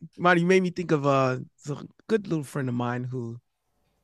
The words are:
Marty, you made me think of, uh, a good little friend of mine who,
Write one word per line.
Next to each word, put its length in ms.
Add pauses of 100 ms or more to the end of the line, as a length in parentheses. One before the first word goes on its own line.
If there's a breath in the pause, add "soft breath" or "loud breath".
(160)
Marty, 240
you 60
made 160
me 80
think 200
of, 160
uh, 320 (300)
a 80 (320)
good 180
little 180
friend 240
of 60
mine 300
who, 340 (640)